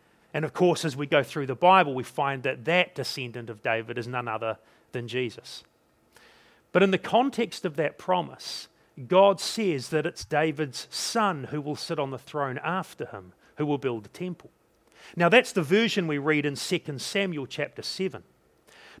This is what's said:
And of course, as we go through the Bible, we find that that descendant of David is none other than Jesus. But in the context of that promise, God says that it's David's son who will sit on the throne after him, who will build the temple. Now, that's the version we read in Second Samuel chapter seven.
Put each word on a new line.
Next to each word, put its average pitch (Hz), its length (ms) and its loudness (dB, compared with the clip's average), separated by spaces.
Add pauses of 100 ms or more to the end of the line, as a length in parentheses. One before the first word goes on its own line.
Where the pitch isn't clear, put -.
(340)
And 151 120 -2
of 131 80 -8
course, 175 320 4
as 135 100 -2
we 143 120 -4
go 143 160 4
through 139 240 -4
the 127 80 -4
Bible, 175 400 6
we 127 80 -4
find 139 400 -2
that 127 220 -4
that 175 280 2
descendant 120 560 -8
of 107 140 -12
David 113 340 0
is 117 100 -6
none 123 200 -6
other 110 320 -4 (320)
than 120 160 -6
Jesus. 120 560 -6 (1080)
But 180 100 4
in 196 80 4
the 185 80 2
context 233 640 0
of 156 120 -6
that 151 200 -2
promise, - 680 -4 (400)
God 196 320 6
says 170 500 -2
that 151 160 0
it's - 200 -8
David's 151 640 -2
son 190 540 -2
who 147 140 -6
will 143 180 -6
sit 160 200 -6
on 139 140 -2
the 127 80 -10
throne 139 400 -6
after 170 460 -4
him, 92 260 -14 (240)
who 151 100 -2
will 147 140 2
build 120 240 -2
the - 60 -20
temple. - 420 -10 (640)
Now, 170 140 4
that's 233 240 6
the 175 100 0
version 190 420 2
we 151 140 -2
read 147 260 2
in 139 120 -2
Second 151 440 -4
Samuel 175 460 -2
chapter - 340 -6
seven. 190 400 -6 (800)